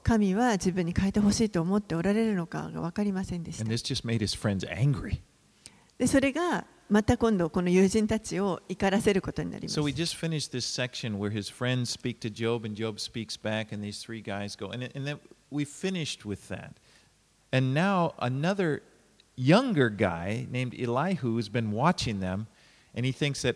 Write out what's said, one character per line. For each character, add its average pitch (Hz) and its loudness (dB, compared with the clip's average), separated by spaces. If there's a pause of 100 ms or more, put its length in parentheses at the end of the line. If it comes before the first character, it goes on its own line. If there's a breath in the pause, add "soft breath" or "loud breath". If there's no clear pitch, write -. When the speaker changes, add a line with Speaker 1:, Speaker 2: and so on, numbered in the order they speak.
Speaker 1:
神 208 4
は 240 4
自 185 0
分 180 0
に 175 -2
変 196 2
え - 2
て 214 0
ほ 202 6
し 220 2
い 208 2
と 170 2
思 185 2
っ 208 2
て 156 -6
お 165 0
ら 190 2
れ 226 2
る 214 0
の 170 -2
か 156 -8
が 160 -6
分 165 -4
か 208 -2
り 202 0
ま 190 -2
せ 185 -6
ん 170 -6
で 160 -10
し 165 -10
た。 113 -4
Speaker 2:
And 110 -2
this 117 -2
just - -4
made 113 0
his 101 0
friends 98 0
angry. 117 0 (800 loud breath)
Speaker 1:
で、 254 2
そ 269 4
れ 269 4
が 311 -2 (240)
ま 208 6
た 247 6
今 226 4
度 175 2
こ 185 0
の 180 2
友 185 8
人 214 2
た 220 0
ち 175 -6
を 190 0
怒 190 0
ら 190 4
せ 208 4
る 190 2
こ - -4
と - -6
に - -6
な - -10
り - -8
ま - -8
す。 - -2
Speaker 2:
So 151 0
we 147 0
just 160 -4
finished 160 -4
this 123 -4
section 123 -4
where 101 0
his 104 -4
friends 123 -2
speak - -6
to 110 -6
Job 113 -2
and 107 -6
Job 110 -4
speaks - -10
back 107 -4
and 104 -6
these 104 -10
three 113 -12
guys 101 -8
go. 98 -10
And, 123 -8
and 139 -8
then 143 -8 (320)
we 147 -2
finished 170 -6
with 98 -8
that. - -10 (800 soft breath)
And 131 2
now 180 2
another 156 0 (580)
younger 156 6
guy 101 0
named 123 -2
Elihu 123 0
has 107 -2
been 110 0
watching 113 0
them, 95 -2 (460 soft breath)
and 120 -2
he 131 2
thinks 139 -2
that, 123 0